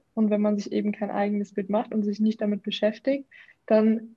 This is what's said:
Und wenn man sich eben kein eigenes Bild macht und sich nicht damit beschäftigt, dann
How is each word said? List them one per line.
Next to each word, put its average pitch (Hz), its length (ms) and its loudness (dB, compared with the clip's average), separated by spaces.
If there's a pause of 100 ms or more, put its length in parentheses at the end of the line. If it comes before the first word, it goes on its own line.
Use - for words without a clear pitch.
(140)
Und 220 160 2
wenn 208 120 2
man 208 160 2
sich - 140 -8
eben 208 200 0
kein 208 180 -6
eigenes 202 440 -2
Bild 196 160 -6
macht 233 240 -2
und 214 100 0
sich 202 160 -2
nicht 220 200 2
damit 208 220 -2
beschäftigt, 220 640 -2 (400)
dann 220 520 2